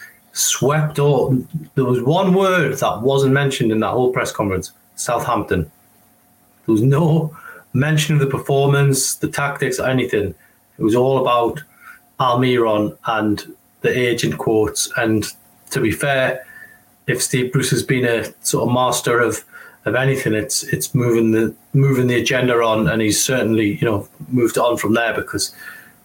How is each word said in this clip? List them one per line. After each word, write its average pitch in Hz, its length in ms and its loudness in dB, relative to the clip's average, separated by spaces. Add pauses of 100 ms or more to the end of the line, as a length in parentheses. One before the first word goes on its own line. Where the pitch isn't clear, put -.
(320)
swept 151 640 0
all. 135 380 2 (380)
There 135 100 2
was 120 180 0
one 180 320 2
word 185 440 2
that 107 240 -2
wasn't 135 320 4
mentioned 135 360 0
in 110 100 0
that 101 100 0
whole 123 220 2
press 120 200 -2
conference: 95 400 -4 (240)
Southampton. 117 720 -2 (960)
There 113 60 2
was 107 100 4
no 156 540 2 (360)
mention 151 420 0
of 143 60 4
the 135 60 2
performance, 139 920 2
the 151 120 -4
tactics, 139 500 -4
or 123 80 -2
anything. 120 480 0 (440)
It - 40 -4
was 110 140 2
all 131 220 4
about 120 440 0 (560)
Almiron 120 800 2 (100)
and 107 480 -2 (280)
the 117 140 0
agent 117 420 -2
quotes. 107 580 0
And 110 280 0 (460)
to 131 100 -4
be 110 120 0
fair, 135 520 -2 (640)
if 120 160 -2
Steve 127 300 -2
Bruce 127 180 0
has 131 140 0
been 127 200 0
a 113 200 0 (200)
sort - 240 -2
of 120 60 2
master 120 460 0
of, 110 240 -2 (400)
of 107 100 -2
anything, 131 400 0
it's, - 300 -4
it's - 300 -6
moving 117 360 2
the, 113 240 0 (180)
moving 135 340 2
the 123 140 2
agenda 123 400 0
on, 110 280 2
and 113 120 0
he's 104 220 0
certainly, 110 520 0
you - 120 -2
know, 101 200 -2 (220)
moved 120 300 0
on 120 180 2
from 104 160 -2
there, 113 220 2
because - 400 -6 (500)